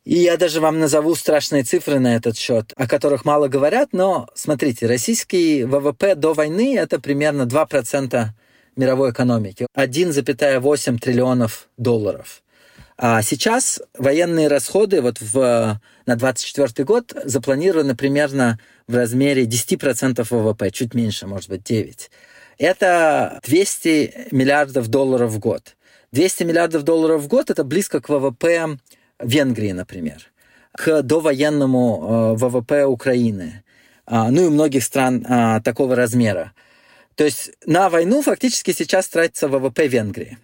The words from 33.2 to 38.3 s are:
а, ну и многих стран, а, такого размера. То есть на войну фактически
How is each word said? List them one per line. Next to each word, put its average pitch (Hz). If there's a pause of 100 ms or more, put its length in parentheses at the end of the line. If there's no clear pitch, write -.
а, 113
ну 170
и 165
многих 147
стран, 127
а, 117
такого 127
размера. 113 (600)
То 151
есть - (160)
на 175
войну 175
фактически 247